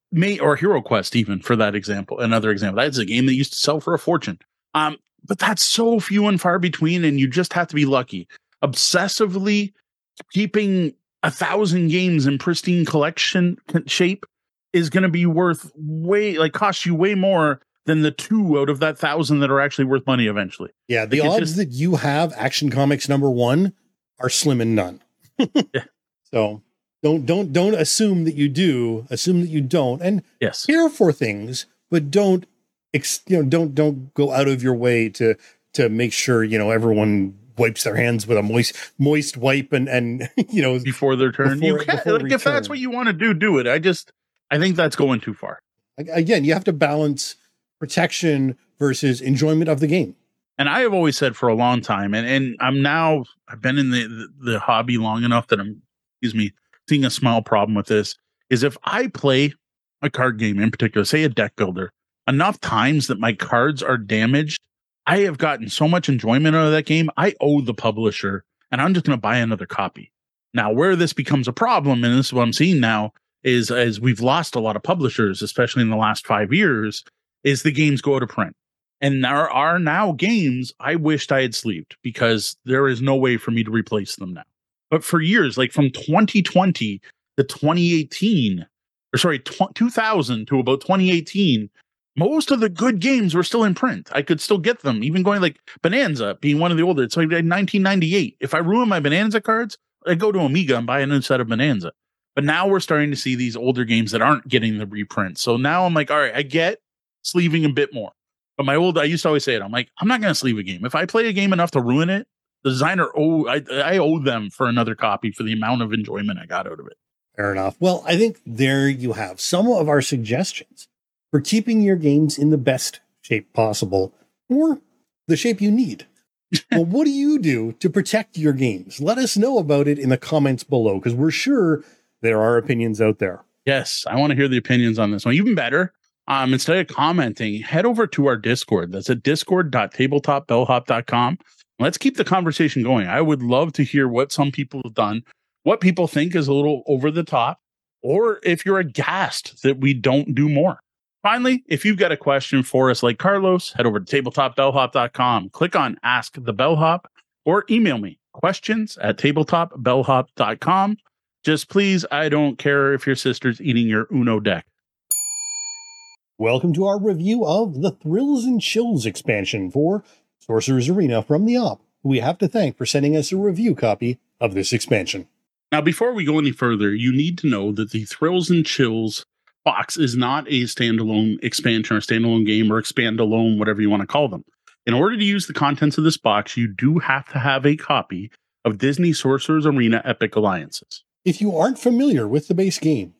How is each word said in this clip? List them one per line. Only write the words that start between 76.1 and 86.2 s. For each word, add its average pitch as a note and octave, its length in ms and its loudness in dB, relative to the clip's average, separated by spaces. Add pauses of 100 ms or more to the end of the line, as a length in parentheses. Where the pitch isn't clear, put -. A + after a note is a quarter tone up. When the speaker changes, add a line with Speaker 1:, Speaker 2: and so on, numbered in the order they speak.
Speaker 1:
five G#2 260 0
years, C3 500 0 (400)
is C#3 200 0
the D#3 100 2
games C#3+ 280 2
go C#3 140 0
out C3 80 0
of A#2 60 -4
print. F#2 260 -6 (460)
And C#3 220 2
there C#3+ 280 0
are D#3 280 2
now F3 340 0
games D3 680 0
I C#3 160 -4
wished D3+ 340 -2
I C3+ 120 2
had A#2+ 120 -4
sleeved F#2 480 -8
because A#2 600 -2
there C3+ 240 2
is B2 140 -2
no C3+ 140 2
way B2+ 200 2
for A2 140 -6
me A#2 120 0
to A2 80 -4
replace G#2+ 460 -4
them F2+ 160 -12
now. F2 120 -16 (460)
But D#3 140 0
for E3+ 160 0
years, D#3+ 380 2
like, B2+ 140 0
from C#3+ 180 2
twenty G3 500 2